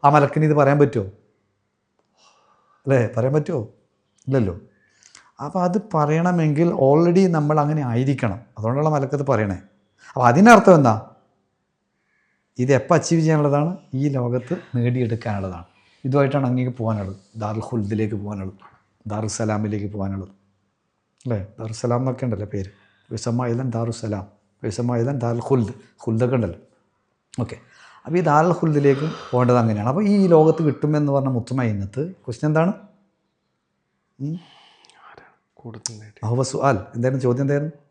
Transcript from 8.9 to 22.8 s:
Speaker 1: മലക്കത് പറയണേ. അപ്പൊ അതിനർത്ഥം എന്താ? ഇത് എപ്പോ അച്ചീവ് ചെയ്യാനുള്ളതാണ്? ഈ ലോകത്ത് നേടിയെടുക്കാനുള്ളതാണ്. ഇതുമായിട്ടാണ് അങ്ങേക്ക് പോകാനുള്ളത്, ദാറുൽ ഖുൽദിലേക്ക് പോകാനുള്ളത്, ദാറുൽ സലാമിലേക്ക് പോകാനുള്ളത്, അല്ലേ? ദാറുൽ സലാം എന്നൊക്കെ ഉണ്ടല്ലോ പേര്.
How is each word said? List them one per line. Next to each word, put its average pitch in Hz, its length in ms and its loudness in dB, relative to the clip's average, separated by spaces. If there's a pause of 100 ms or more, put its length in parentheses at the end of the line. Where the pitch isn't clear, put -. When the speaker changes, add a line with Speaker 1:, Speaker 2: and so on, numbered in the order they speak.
Speaker 1:
മലക്കത് 139 360 -2
പറയണേ. 107 260 0 (540)
അപ്പൊ 123 180 0
അതിനർത്ഥം 196 500 8
എന്താ? 120 160 4 (1700)
ഇത് 131 140 2
എപ്പോ - 200 0
അച്ചീവ് 165 260 2
ചെയ്യാനുള്ളതാണ്? 151 480 2 (280)
ഈ 139 40 -2 (140)
ലോകത്ത് 123 360 -4 (220)
നേടിയെടുക്കാനുള്ളതാണ്. 110 920 -4 (400)
ഇതുമായിട്ടാണ് 139 420 0
അങ്ങേക്ക് 127 300 -2
പോകാനുള്ളത്, 104 400 -4 (220)
ദാറുൽ 107 280 -6
ഖുൽദിലേക്ക് 110 540 -4
പോകാനുള്ളത്, 98 340 -12 (540)
ദാറുൽ 107 260 -6
സലാമിലേക്ക് 104 560 -4
പോകാനുള്ളത്, 98 400 -8 (880)
അല്ലേ? 117 160 -4 (200)
ദാറുൽ 113 240 -12
സലാം 120 200 0
എന്നൊക്കെ 131 240 -4
ഉണ്ടല്ലോ 104 280 -6
പേര്. 98 140 -8 (400)